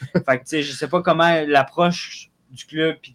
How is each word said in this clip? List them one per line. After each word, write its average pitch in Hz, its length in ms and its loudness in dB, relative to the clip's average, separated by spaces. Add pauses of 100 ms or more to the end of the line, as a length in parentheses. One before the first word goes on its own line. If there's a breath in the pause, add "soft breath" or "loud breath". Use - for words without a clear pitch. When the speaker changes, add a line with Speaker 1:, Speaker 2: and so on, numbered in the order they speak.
Speaker 1:
<laughs> 135 120 -8 (120)
Speaker 2:
fait 131 140 2
que, - 40 -16
tu - 60 -20
sais, 156 140 -2
je 143 80 -8
sais 139 160 -8
pas 175 160 -2
comment 165 420 2
l'approche 156 880 0 (180)
du 127 160 -20
club 156 360 -2
puis - 140 -20